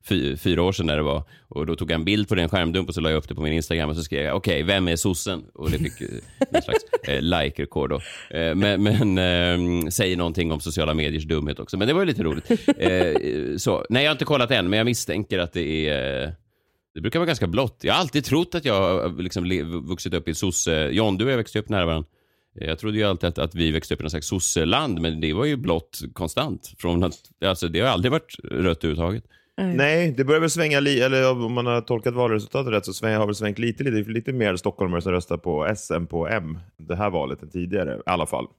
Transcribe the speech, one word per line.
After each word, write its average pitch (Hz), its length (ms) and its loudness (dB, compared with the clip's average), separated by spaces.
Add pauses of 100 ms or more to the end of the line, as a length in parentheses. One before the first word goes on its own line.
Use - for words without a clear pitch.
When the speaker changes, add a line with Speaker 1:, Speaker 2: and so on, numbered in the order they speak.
Speaker 1:
fy-, 69 280 0
fyra 85 260 2
år 92 80 4
sedan 92 140 -2
när 80 120 2
det 76 60 0
var. 76 200 0 (260)
Och 76 160 -4
då 82 100 -2
tog 82 160 -4
jag 82 40 2
en 80 100 0
bild 101 240 2
på 107 60 2
den 85 140 2
skärmdump 87 400 0
och 82 60 -6
så 82 60 -2
la 80 80 2
jag 78 80 2
upp 76 120 -4
det - 60 -8
på 73 60 -6
min 78 120 0
Instagram 80 360 0
och 78 60 -2
så 82 80 -4
skrev 73 220 -4
jag, 73 120 -2
"Okej, 80 260 0
vem 92 240 2
är 85 80 2
sossen?" 90 480 -2 (100)
Och 78 180 -4
det 76 60 0
fick, - 240 -4
eh, - 60 -8 (440)
någon 339 100 2
slags, - 180 -2 (140)
Speaker 2:
<laughs> - 140 -4
Speaker 1:
eh, 67 140 0
like-rekord 73 680 0
då. 69 120 -2 (360)
Eh, 82 180 0
men, 101 280 4
men, 104 340 4
ehm, 87 760 2
säger 92 260 2
någonting 85 340 0
om 78 80 -2
sociala 78 340 0
mediers 78 300 0
dumhet 76 360 -2
också. - 180 -8
Men 104 100 0
det 147 60 2
var 185 80 2
ju 196 40 2
lite 107 180 -2
roligt. 78 280 -2 (160)
Speaker 2:
<laughs> 294 100 2
Speaker 1:
Eh, 90 360 2 (440)
så. - 320 0
Nej, 127 140 2
jag 151 60 2
har 151 60 0
inte 139 100 -2
kollat 131 260 2
än, 95 180 2
men 104 80 2
jag 113 80 4
misstänker 101 540 -2
att 85 140 -4
det 78 360 0
är, 67 340 -2
eh, 76 60 -6 (680)
det 80 60 -10
brukar 117 180 -2
vara 170 80 0
ganska 117 200 0
blått. 107 360 -2
Jag 90 100 2
har 147 80 4
alltid 151 240 -2
trott 170 300 0
att 147 100 -2
jag 117 80 2
har, 90 480 2
liksom, 90 240 -4
le-, 90 180 0
vuxit 85 500 -6
upp 82 140 -2
i 82 60 -2
sosse-, 80 580 0
John, 98 260 2
du 107 80 0
har 135 120 0
växt - 180 -4
upp 107 140 -4
nära 95 160 2
varandra. 80 240 -2 (500)
Jag 80 200 -4
trodde 107 180 -2
ju 107 60 2
alltid 92 260 2
att, - 80 -6
att 82 180 -2
vi 82 160 2
växte 80 220 -2
upp - 60 -4
i - 40 -8
någon 78 60 -4
slags 78 180 -6
sosseland, 92 760 0
men 80 200 -2
det 78 120 0
var 113 120 0
ju 151 100 0
blått 87 440 -2 (140)
konstant. 92 680 -4
Från 87 240 2
att, 87 100 0 (320)
alltså, 92 220 0
det 82 120 0
har 123 80 2
aldrig 123 240 2
varit - 320 -2
rött 85 400 0
överhuvudtaget. 82 400 0 (340)
Speaker 2:
Nej. 185 180 0
Speaker 3:
Nej, 151 420 2
det 131 60 2
börjar 151 180 4
väl 165 80 2
svänga 151 300 2
li-, 139 220 4
eller 131 300 4
om 120 220 0
man 123 120 0
har 120 160 2
tolkat 120 320 -2
valresultatet 120 600 0
rätt 101 120 2
så 98 80 -6
sväng-, 110 240 0
har 107 80 4
väl 104 100 -2
svängt 104 240 -4
lite, 117 240 -2
lite, 110 280 0
lite 117 220 -4
mer 104 220 2
stockholmare 87 460 -2
som 92 100 -2
röstar 87 260 0
på 76 280 -2
S 104 260 -4
än 82 160 -2
på 82 200 -2
M 87 320 -4 (180)
det 82 180 -6
här 104 140 0
valet 73 340 -2
än 78 60 -18
tidigare, 87 460 -4
i - 100 -10
alla 87 200 0
fall. 60 200 -4 (140)